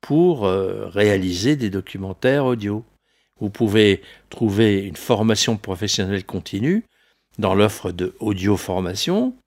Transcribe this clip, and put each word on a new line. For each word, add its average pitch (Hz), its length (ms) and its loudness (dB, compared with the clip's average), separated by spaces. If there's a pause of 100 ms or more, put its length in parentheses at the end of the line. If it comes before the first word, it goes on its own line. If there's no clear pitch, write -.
pour, 156 440 2
euh, 95 420 -2
réaliser 101 680 2
des 123 140 -2
documentaires 98 760 -2
audio. 113 400 -2 (540)
Vous 104 120 -4
pouvez 104 500 4 (300)
trouver 104 520 2
une 95 120 -10
formation 110 640 0
professionnelle 95 680 -4
continue 123 600 -4 (520)
dans 95 160 0
l'offre 104 380 2
de 90 280 -6
audio 101 380 0
formation. 98 760 -4 (120)